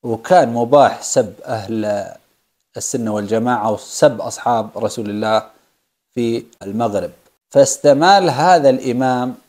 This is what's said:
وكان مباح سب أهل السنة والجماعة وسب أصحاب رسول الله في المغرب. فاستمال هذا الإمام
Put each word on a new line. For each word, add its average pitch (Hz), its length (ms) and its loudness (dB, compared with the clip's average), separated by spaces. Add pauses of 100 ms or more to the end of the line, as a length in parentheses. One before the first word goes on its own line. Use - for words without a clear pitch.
وكان 123 500 2
مباح 120 500 2
سب 117 300 -2 (120)
أهل 107 640 -6 (680)
السنة 110 380 -6
والجماعة 110 580 -2
وسب 113 480 0
أصحاب 113 560 -4
رسول 107 340 -6
الله 107 360 -2 (680)
في 117 300 -4 (180)
المغرب. 101 480 -4 (400)
فاستمال 151 800 4
هذا 147 400 4
الإمام 127 640 -2 (140)